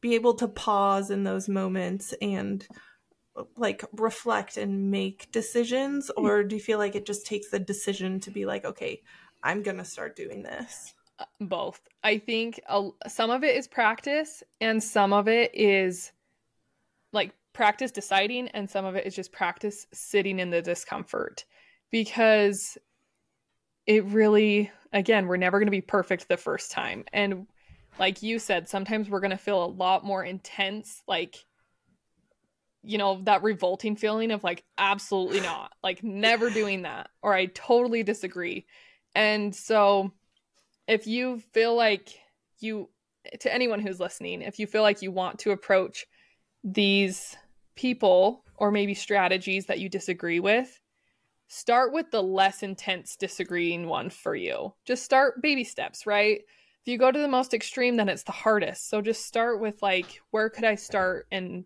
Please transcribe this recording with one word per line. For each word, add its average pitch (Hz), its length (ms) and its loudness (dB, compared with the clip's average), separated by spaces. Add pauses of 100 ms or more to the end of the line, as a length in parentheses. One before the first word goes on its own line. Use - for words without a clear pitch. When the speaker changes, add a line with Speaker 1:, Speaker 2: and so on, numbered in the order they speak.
Speaker 1:
be 240 120 0
able 233 220 4
to 233 120 -2
pause 196 640 2
in 196 140 -2
those 190 260 -2
moments 190 720 -4
and, 196 460 -4 (880)
like, 208 280 -4 (100)
reflect 220 640 -4
and 196 340 -2
make 196 400 -4
decisions? 247 800 -2
Or 208 320 2
do 202 140 -4
you 208 40 -6
feel 214 160 -2
like 202 180 -2
it 202 100 -6
just 208 200 -8
takes 202 240 -8
the 202 100 -2
decision 196 600 -4
to 196 100 -14
be 202 140 -6
like, 202 200 -6
"Okay, - 360 -8 (400)
I'm 196 220 -2
gonna 185 220 -6
start - 320 -12
doing - 260 -12
this"? - 500 -14 (240)
Speaker 2:
Uh, - 80 -14 (140)
both. 175 400 -8 (240)
I 214 140 2
think 226 500 -4
a, 202 220 0 (180)
some 226 220 -2
of 254 160 0
it 254 100 4
is 269 140 -4
practice 285 760 -2 (160)
and 220 240 0
some 202 300 2
of 202 160 4
it 233 260 2
is, 190 560 2 (1000)
like, 190 200 0 (200)
practice 233 380 2
deciding, 208 580 0
and 202 200 -6
some 190 140 -4
of 185 120 -4
it 190 100 -4
is 190 100 -8
just 185 160 -10
practice 196 640 -4
sitting 190 460 -2
in 180 100 -4
the 170 120 2
discomfort, - 840 -6 (460)
because 214 840 4 (1080)
it 214 200 6
really, 208 680 6 (220)
again, 196 340 4
we're 180 100 2
never 185 220 2
gonna 208 120 4
be 190 100 0
perfect 185 460 0
the 175 100 2
first - 340 -6
time. - 400 -6
And 196 360 -2 (500)
like 190 240 0
you 226 160 -2
said, 180 320 -2
sometimes 202 400 -4
we're 202 100 -2
gonna 190 180 -2
feel 190 260 0
a - 20 0
lot 185 400 0
more 196 180 -4
intense, 196 840 -8
like, 175 360 -4 (1400)
you 214 140 -6
know, 196 260 0
that 196 200 4
revolting 208 520 0
feeling 220 360 0
of, 202 120 -4
like, 180 200 -4 (140)
"Absolutely 196 640 0
not, 170 320 -8 (100)
like, 185 200 -4
never 220 460 2
doing 202 340 -2
that," 131 260 -10 (120)
or, 208 120 2
"I 185 140 2
totally 233 560 2
disagree." 185 640 -6 (480)
And 208 400 2
so 202 580 4 (720)
if 220 200 0
you 247 320 -2 (120)
feel 226 240 4
like 220 440 0 (400)
you, 220 300 -6 (500)
to - 140 0
anyone 233 260 0
who's 190 200 -6
listening, 175 420 -8
if 202 180 -10
you 214 80 -4
feel 214 160 2
like 208 180 4
you 190 100 -6
want 185 280 -4
to 214 120 0
approach 196 540 0 (580)
these 196 720 2 (400)
people 220 680 4 (140)
or 208 140 2
maybe 202 220 2
strategies 190 760 0
that 180 120 -2
you 190 100 -6
disagree 175 500 -2
with, 220 400 0 (680)
start 247 460 2
with 320 180 -2
the 220 100 0
less 190 420 2
intense 190 520 -6
disagreeing 175 720 -4
one 165 220 -4
for - 260 -6
you. 78 380 -6 (120)
Just 247 180 -2
start 262 380 4
baby 277 220 0
steps, - 420 -10
right? 208 360 4 (400)
If - 60 -10
you 240 100 -2
go 254 140 6
to 294 80 0
the 294 80 0
most 262 260 2
extreme, 240 420 0
then 208 140 2
it's 151 140 -4
the - 80 -10
hardest. - 580 0
So 214 120 -2
just 220 240 -4
start 233 340 0
with, 214 220 -4
like, 185 400 0 (100)
"Where 220 180 0
could 220 160 -4
I 214 100 4
start 190 560 -2
in 185 340 -8